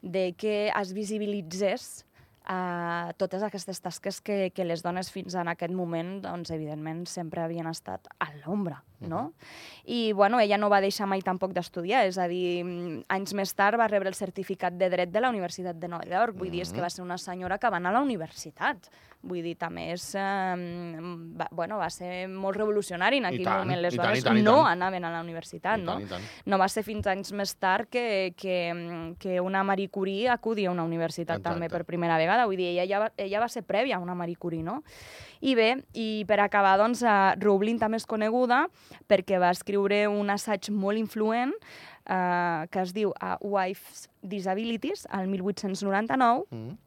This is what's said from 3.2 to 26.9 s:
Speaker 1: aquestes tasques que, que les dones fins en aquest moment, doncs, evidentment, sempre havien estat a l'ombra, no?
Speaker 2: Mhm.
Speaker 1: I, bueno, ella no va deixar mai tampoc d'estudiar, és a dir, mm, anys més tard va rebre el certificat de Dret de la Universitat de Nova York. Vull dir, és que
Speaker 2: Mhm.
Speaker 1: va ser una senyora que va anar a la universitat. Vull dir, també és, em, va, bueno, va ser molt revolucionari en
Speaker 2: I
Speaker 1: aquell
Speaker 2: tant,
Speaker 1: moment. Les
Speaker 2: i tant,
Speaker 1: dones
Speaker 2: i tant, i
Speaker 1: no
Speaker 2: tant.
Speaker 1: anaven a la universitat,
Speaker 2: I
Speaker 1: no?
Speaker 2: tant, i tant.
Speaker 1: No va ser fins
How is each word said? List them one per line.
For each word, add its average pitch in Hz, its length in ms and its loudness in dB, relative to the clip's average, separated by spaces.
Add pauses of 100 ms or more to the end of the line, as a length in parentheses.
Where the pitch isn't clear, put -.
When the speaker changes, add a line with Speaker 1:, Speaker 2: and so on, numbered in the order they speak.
Speaker 1:
aquestes 196 380 -6
tasques 185 400 -6
que, 196 340 0
que 190 100 -2
les 165 180 -2
dones 180 280 -4
fins 185 240 -8
en 175 160 0
aquest 175 220 -4
moment, 175 500 -4
doncs, 175 280 -8
evidentment, 156 560 -6
sempre 170 360 -6
havien 165 240 -4
estat - 400 -10 (120)
a 151 100 -2 (160)
l'ombra, 175 380 -4 (180)
no? 196 260 -4
Speaker 2:
Mhm. 330 60 -14 (540)
Speaker 1:
I, 226 260 0
bueno, 202 260 6
ella 208 180 4
no 208 120 2
va 202 120 8
deixar 196 260 0
mai 190 140 0
tampoc 190 320 -2
d'estudiar, 180 540 0
és 185 100 -2
a 180 100 0
dir, 175 360 -2
mm, 175 460 -6
anys 190 240 -2
més 196 200 -2
tard 208 240 4
va 233 100 4
rebre 196 220 2
el 190 60 -6
certificat 185 580 -4
de 180 160 2
Dret 175 220 0
de 208 100 2
la 254 80 4
Universitat 180 460 -4
de 165 120 -8
Nova 170 180 -6
York. 202 320 2
Vull 185 140 -4
dir, 175 100 -2
és 175 100 -6
que 202 80 -6
Speaker 2:
Mhm. 175 40 0
Speaker 1:
va 175 60 -2
ser - 140 -10
una 180 140 -6
senyora 180 420 -4
que 240 100 2
va 185 80 0
anar 180 140 0
a 226 80 4
la - 20 4
universitat. 233 880 -4 (320)
Vull 180 200 -6
dir, 170 160 -4
també 165 360 -6
és, - 220 -8
em, 175 1200 -4
va, 165 140 -4
bueno, 175 260 -4
va 175 120 -2
ser 180 380 -8
molt 190 300 -4
revolucionari 208 600 2
en 254 60 2
Speaker 2:
I 190 40 0
Speaker 1:
aquell 127 160 -2
Speaker 2:
tant, 107 160 2
Speaker 1:
moment. - 220 0
Les 175 120 2
Speaker 2:
i 123 40 0
tant, 113 100 2
Speaker 1:
dones - 120 4
Speaker 2:
i 131 40 -2
tant, 117 140 6
i - 60 8
Speaker 1:
no 220 140 10
Speaker 2:
tant. 302 160 8
Speaker 1:
anaven 180 320 -2
a 165 60 -4
la 170 100 -4
universitat, 170 580 -4
Speaker 2:
I - 40 -4
Speaker 1:
no? 170 100 -2
Speaker 2:
tant, 190 100 -4
i - 40 -8
tant. 180 140 -8 (240)
Speaker 1:
No 196 120 2
va 185 120 6
ser 220 140 -2
fins 208 240 -4